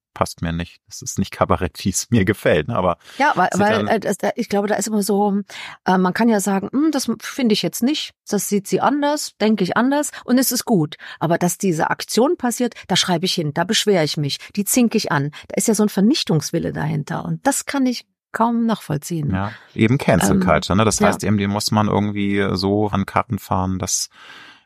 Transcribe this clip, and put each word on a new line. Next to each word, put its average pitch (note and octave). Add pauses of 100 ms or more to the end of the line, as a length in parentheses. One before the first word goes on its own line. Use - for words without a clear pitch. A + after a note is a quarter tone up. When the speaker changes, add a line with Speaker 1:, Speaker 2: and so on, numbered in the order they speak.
(180)
Speaker 1:
passt -
mir E2
nicht. E2+
Das -
ist -
nicht G2
Kabarett, F2+
wie G2+
es -
mir A#2+
gefällt, G#2
ne? A#2
Aber F2+ (200)
Speaker 2:
Ja, C#4+
weil, F3+
Speaker 1:
sie F#3
Speaker 2:
weil, G#3
Speaker 1:
dann G#3
Speaker 2:
äh, A3
das, -
da, G3+
ich A#3+
glaube, G3+
da G#3
ist -
immer G#3+
so, G3+ (420)
äh, F#3
man F#3
kann A#3
ja G#3
sagen, G3
„Hm, D4+
das B3+
finde A#3+
ich G#3
jetzt E3+
nicht, D4 (160)
das G3+
sieht G3+
sie F#3+
anders, C#4+
denke G#3+
ich -
anders C#4 (120)
und A#3+
es B3+
ist A#3+
gut.“ D#3 (240)
Aber E3
dass F3
diese E3
Aktion -
passiert, A#3+ (120)
da F3+
schreibe F3
ich -
hin, D3+
da E3+
beschwere F#3+
ich -
mich, C#3+ (180)
die G#3
zink A#3
ich -
an. D3 (180)
Da -
ist G3
ja A3+
so G#3+
ein G#3+
Vernichtungswille E3+
dahinter D#3
und E3
das C#4
kann C#4
ich B3 (260)
kaum A#3
nachvollziehen. D#3
Speaker 1:
Ja, G2 (220)
eben A2
Cancel G2
Speaker 2:
Ähm, -
Speaker 1:
Culture, F2
ne? A2
Das G#2
Speaker 2:
ja. G#3
Speaker 1:
heißt -
eben, G#2
die G2
muss G2+
man G#2
irgendwie G2+
so G2+
an G2+
Karten -
fahren, F#2
dass, - (580)